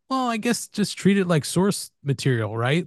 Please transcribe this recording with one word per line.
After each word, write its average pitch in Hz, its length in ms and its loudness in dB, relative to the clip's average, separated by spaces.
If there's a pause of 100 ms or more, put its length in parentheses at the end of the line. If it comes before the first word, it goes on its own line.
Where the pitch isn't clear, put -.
well, 262 200 -2
I 233 80 -2
guess 226 320 -2
just - 280 -4
treat 196 220 4
it 190 80 2
like 165 180 2
source - 460 0 (140)
material, 120 520 0
right? 135 300 0